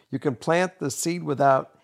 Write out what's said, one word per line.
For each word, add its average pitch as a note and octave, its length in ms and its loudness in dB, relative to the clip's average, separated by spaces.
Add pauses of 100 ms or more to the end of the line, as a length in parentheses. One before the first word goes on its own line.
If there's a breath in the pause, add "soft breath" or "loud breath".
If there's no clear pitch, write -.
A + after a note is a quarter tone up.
(100)
you C3+ 100 -6
can C3+ 160 -2
plant F3+ 420 0
the C#3+ 120 -4
seed E3+ 340 -4
without C#3 600 2